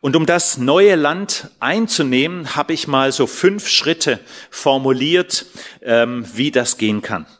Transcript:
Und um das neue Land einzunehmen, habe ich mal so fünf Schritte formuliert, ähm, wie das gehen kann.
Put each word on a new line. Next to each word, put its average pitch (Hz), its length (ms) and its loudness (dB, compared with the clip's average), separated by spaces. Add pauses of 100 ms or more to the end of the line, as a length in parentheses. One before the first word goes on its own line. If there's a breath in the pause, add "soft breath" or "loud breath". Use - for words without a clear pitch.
Und 139 160 0
um 165 100 2
das 170 320 2
neue 175 360 4
Land 165 560 -2 (100)
einzunehmen, 160 920 -2
habe 147 180 -2
ich 160 140 -6
mal 135 260 0
so 127 140 0
fünf 196 420 0
Schritte 151 520 0 (300 loud breath)
formuliert, 135 960 0 (360 loud breath)
ähm, 117 420 0 (100)
wie 135 160 -2
das 123 260 0
gehen 107 260 -2
kann. 117 240 -8 (140)